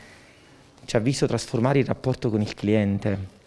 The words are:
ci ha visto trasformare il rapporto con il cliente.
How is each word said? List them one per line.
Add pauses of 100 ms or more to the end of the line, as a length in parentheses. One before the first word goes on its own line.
(840)
ci
ha
visto
trasformare
il
rapporto
con
il
cliente. (100)